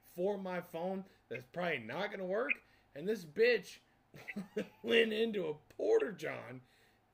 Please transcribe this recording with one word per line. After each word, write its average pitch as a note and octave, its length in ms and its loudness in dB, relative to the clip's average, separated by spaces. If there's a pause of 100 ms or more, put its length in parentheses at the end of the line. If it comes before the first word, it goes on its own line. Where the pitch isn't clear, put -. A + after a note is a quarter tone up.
(160)
for G3 220 2
my F#3 220 -4 (120)
phone F#3 320 -4 (240)
that's B2 240 -8
probably E3 340 0
not F3 240 -4
gonna G3 140 -6
work, G#3+ 280 0 (440)
and D3+ 100 -6
this G#3 180 -2
bitch G#3 540 2 (360)
<laughs> - 680 -8
went A3+ 300 6
into G#3+ 360 0
a D3 60 -4 (220)
porta - 400 4
john B2+ 440 -8 (540)